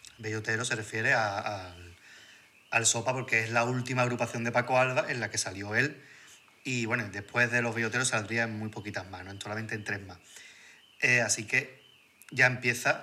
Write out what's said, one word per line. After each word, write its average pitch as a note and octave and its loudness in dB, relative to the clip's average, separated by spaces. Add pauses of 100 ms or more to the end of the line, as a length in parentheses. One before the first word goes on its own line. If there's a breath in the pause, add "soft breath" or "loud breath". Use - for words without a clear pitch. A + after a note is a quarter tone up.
(200 loud breath)
Bellotero A2 -2
se B2 0
refiere A2+ 0
a, G#2 2
a, F#2+ -6 (920 loud breath)
al A2+ 2
Sopa A#2+ 2
porque A#2 2
es A2 -4
la A#2 4
última B2 2
agrupación A#2+ 0
de A#2 -2
Paco A#2+ 2
Alba C3 2
en B2 -4
la G#2+ -4
que A2 -2
salió G2+ -6
él C#3 2 (680 loud breath)
Y, B2 0
bueno, A#2+ -2
después A2 0
de A#2+ 2
Los A#2 0
Belloteros B2+ 0
saldría A2+ 0
en A2 -4
muy A2 -6
poquitas G2+ -8
manos, F#2+ -12
en G2 -12
solamente G#2+ -6
en G#2 -8
tres G2 -6
más. F#2+ -16 (840 loud breath)
Eh, B2 6
así G#2+ 0
que - -2 (480)
ya C3 4
empieza B2 2 (120)